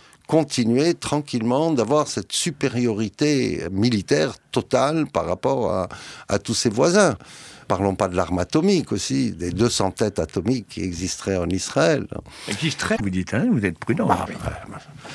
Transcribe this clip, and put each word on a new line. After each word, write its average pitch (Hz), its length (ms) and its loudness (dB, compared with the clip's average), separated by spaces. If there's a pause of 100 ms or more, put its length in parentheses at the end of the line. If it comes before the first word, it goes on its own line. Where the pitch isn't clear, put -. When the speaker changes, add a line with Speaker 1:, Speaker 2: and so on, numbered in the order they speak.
(280)
Speaker 1:
continuer 143 680 2
tranquillement 143 760 0
d'avoir 135 380 2
cette - 240 -6
supériorité 123 1400 0
militaire 117 640 2 (160)
totale 139 560 2
par 82 180 0
rapport 113 460 0
à, 92 160 -2 (400)
à 101 120 0
tous - 160 -4
ses - 140 2
voisins. 160 460 4 (540)
Parlons 98 260 2
pas 95 140 2
de 90 80 -2
l'arme 87 220 0
atomique 165 520 2
aussi, 120 400 -2
des 87 200 -4
deux 107 180 2
cents 95 220 0
têtes 104 280 0
atomiques 98 480 -2
qui - 140 -10
existeraient 92 560 -2
en 87 100 0
Israël. 139 580 0 (440)
Speaker 2:
Existeraient, 160 520 -2
vous 101 80 -2
dites, 92 240 -2
hein, 170 160 2
vous 117 160 2
êtes 87 140 -2
prudent. - 280 0
Speaker 1:
Bah, - 200 0
ouais, - 80 -10
ouais. - 460 -10 (320)